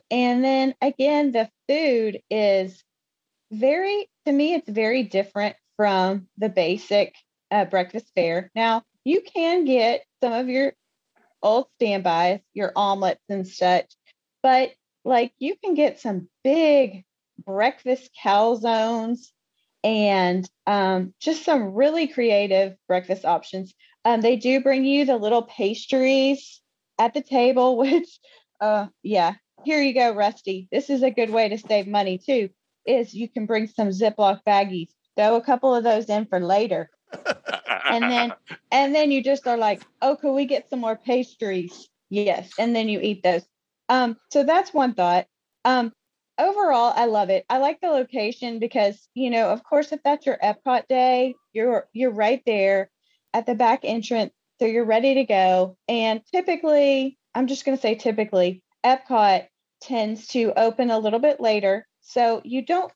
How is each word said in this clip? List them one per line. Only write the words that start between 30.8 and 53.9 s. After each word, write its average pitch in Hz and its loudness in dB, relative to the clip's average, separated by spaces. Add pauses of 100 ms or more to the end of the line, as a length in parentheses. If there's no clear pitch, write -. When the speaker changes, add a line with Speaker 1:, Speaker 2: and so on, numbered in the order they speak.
Speaker 1:
is 262 0
a 262 2
good 226 -2
way 220 2
to 214 -6
save 208 -2
money 196 -2
too, 220 -2 (360)
is 240 0
you 226 -8
can 214 -8
bring 220 -2
some 214 -4
Ziploc 208 0
baggies, 196 0 (260)
throw 214 2
a 233 0
couple 254 2
of 233 0
those 220 0
in 214 -2
for 185 -4
later. 185 0 (240)
Speaker 2:
<laughs> - -18 (680)
Speaker 1:
And 233 0
then, 240 -2 (360)
and 277 2
then 302 2
you 262 0
just 269 -2
are 240 0
like, 214 -2 (200)
"Oh, 277 0
could 277 -2
we 277 0
get 285 -4
some 254 -6
more 220 -4
pastries?" 220 -4 (220)
Yes. 196 -2
And 233 0
then 220 -2
you 208 -4
eat 208 -4
those. 175 0 (400)
Um, 247 0 (120)
so 285 2
that's 339 0
one 262 0
thought. 180 0 (380)
Um, 247 0 (440)
overall, 320 2
I 233 2
love 208 0
it. 190 0
I 262 0
like 277 0
the 370 -4
location 240 -4
because, 208 -2
you 254 -4
know, 226 0
of 233 -4
course, 302 0
if 294 -12
that's 294 -2
your 269 -2
Epcot 226 -2
day, 254 2 (180)
you're, 220 -2
you're 240 0
right 220 0
there 196 0 (440)
at 226 -2
the 240 -2
back 240 2
entrance. 220 -4 (260)